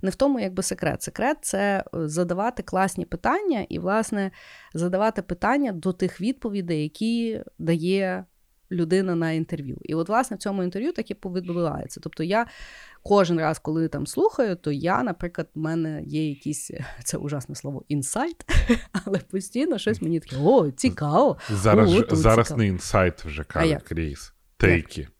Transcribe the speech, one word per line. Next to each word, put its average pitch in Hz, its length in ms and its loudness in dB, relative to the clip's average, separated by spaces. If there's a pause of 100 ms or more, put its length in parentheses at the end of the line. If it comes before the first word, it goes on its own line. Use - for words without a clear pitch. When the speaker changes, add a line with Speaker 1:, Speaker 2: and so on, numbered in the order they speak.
Speaker 1:
не 185 80 0
в - 40 -4
тому 269 260 2
якби 185 220 -4
секрет. - 400 -2
Секрет — 269 400 -2
це, 196 420 0 (100)
е, 165 140 -4
задавати 180 540 -2
класні 185 420 0
питання 302 640 -2
і, - 100 -6
власне, 196 520 -2 (440)
задавати 185 480 0
питання 233 500 0
до 180 200 -2
тих - 280 -4
відповідей, 196 640 -2
які 226 580 -2 (180)
дає 185 680 0 (460)
людина 180 440 0
на 165 180 0
інтерв'ю. 160 500 -4
І - 120 -6
от, 165 140 -2
власне, 226 280 0
в - 40 -12
цьому 196 220 -2
інтерв'ю 196 300 -4
так - 180 -8
і 202 140 -8
відбувається. 175 760 -4
Тобто 160 200 -8
я 208 240 0 (560)
кожен 185 360 4
раз, 156 200 0
коли 160 300 -2
там 143 180 -4
слухаю, 269 500 0
то 151 160 -4
я, 175 300 -2
наприклад, 175 520 -6
в - 40 -10
мене 156 480 -4
є 151 220 -2
якісь, 147 420 -8 (160)
<laughs> - 180 -16
це — - 120 -4
ужасне 143 380 -6
слово, 139 340 -10
інсайт, 226 560 -4 (260)
<laughs> - 360 -2
але 196 120 -2
постійно 240 600 -4
щось - 240 -2
мені 165 180 0
таке: - 240 -12
«О, 190 260 6
цікаво». 175 680 2 (140)
Speaker 2:
Зараз 104 420 6
Speaker 1:
«О, 180 40 8
Speaker 2:
ж-, 233 60 6
Speaker 1:
тут 170 160 2
Speaker 2:
зараз 113 280 6
Speaker 1:
цікаво». - 120 -4
Speaker 2:
не 110 80 4
інсайт 92 580 2
вже 78 180 -8
Speaker 1:
А - 20 -6
Speaker 2:
каже - 240 0
Speaker 1:
як? 151 160 0
Speaker 2:
Кріс. 78 360 -4
Speaker 1:
Як? - 120 -18 (380)
Speaker 2:
Тейки. 80 380 0 (120)